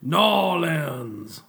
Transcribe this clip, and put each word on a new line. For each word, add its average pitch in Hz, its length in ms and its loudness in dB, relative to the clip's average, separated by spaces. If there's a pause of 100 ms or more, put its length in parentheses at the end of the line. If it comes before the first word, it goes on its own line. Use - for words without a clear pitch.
New 151 140 -2
Orleans. 160 1300 0